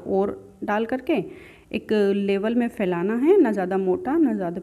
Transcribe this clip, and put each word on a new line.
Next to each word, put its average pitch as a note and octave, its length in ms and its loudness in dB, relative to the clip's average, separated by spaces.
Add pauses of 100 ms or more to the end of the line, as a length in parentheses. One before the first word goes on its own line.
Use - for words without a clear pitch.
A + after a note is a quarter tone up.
(100)
और G3 200 0 (340)
डाल G#3+ 220 -2
करके C4 260 -4 (600)
एक - 200 -6 (240)
लेवल G3+ 380 0
में A#3+ 140 2
फैलाना F#3 480 -2
है, D4+ 200 4
ना C#4+ 160 6
ज़्यादा F#3+ 260 -2
मोटा F#3 400 0
ना C#4 160 4
ज़्यादा F#3 280 -4